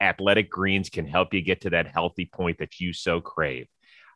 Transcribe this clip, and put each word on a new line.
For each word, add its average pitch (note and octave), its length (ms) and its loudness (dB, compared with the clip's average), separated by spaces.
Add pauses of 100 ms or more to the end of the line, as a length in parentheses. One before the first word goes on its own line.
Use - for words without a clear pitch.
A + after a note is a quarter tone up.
Athletic G2+ 480 4
Greens F#2+ 400 0
can E2 180 -6
help F2+ 260 0
you F#2+ 80 0
get F2+ 200 0
to F#2+ 100 -6
that E2 160 2
healthy E2+ 380 -2
point E2+ 340 -4
that - 220 -10
you F2+ 100 -2
so E2+ 300 -2
crave. C#2 460 -4 (480)